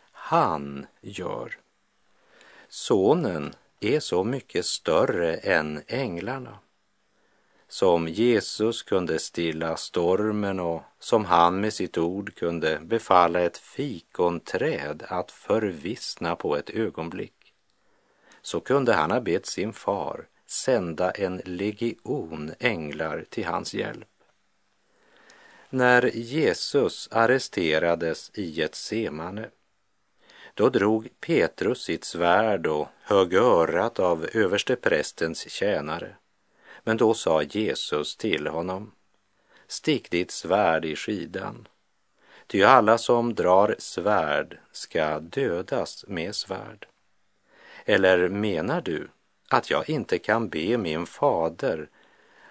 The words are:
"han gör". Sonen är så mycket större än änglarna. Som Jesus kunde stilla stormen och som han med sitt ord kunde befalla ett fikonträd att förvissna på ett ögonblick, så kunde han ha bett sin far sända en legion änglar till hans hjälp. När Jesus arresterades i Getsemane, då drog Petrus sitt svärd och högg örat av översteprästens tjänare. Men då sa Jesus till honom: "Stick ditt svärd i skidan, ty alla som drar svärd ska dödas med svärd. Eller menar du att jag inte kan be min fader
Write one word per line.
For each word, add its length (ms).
"han 720
gör". 580
Sonen 840
är 160
så 240
mycket 420
större 720
än 500
änglarna. 720
Som 400
Jesus 760
kunde 360
stilla 580
stormen 840
och 220
som 260
han 360
med 120
sitt 260
ord 360
kunde 480
befalla 580
ett 180
fikonträd 1500
att 220
förvissna 1080
på 200
ett 140
ögonblick, 840
så 180
kunde 320
han 180
ha 100
bett 260
sin 260
far 540
sända 640
en 340
legion 1120
änglar 720
till 160
hans 280
hjälp. 340
När 320
Jesus 960
arresterades 1200
i 100
Getsemane, 1040
då 140
drog 400
Petrus 640
sitt 220
svärd 600
och 220
högg 320
örat 640
av 340
översteprästens 1160
tjänare. 640
Men 120
då 180
sa 280
Jesus 720
till 300
honom: 460
"Stick 440
ditt 200
svärd 540
i 120
skidan, 720
ty 160
alla 360
som 360
drar 440
svärd 800
ska 480
dödas 880
med 260
svärd. 520
Eller 440
menar 520
du 280
att 220
jag 200
inte 280
kan 300
be 300
min 280
fader 840